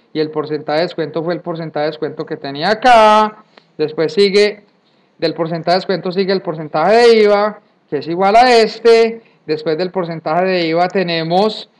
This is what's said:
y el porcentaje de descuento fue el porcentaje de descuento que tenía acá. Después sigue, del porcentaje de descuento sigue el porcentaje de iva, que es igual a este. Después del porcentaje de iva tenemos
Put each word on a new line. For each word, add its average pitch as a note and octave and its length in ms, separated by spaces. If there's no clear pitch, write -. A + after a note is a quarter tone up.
y D#3 60
el D#3 100
porcentaje D3+ 500
de E3+ 60
descuento E3 380
fue F3 100
el E3+ 80
porcentaje D#3+ 440
de D#3+ 60
descuento D3+ 340
que D3+ 120
tenía C#3+ 320
acá. G#3+ 720
Después D3+ 360
sigue, G3+ 500
del D#3+ 160
porcentaje E3 380
de F#3 80
descuento F#3 340
sigue F#3 180
el F#3+ 100
porcentaje D#3+ 540
de A#3 280
iva, G#3 360
que D3+ 80
es C#3 100
igual F#3+ 300
a B3 180
este. A3+ 640
Después D#3 320
del F3+ 140
porcentaje E3+ 540
de F3+ 220
iva E3+ 200
tenemos F3+ 840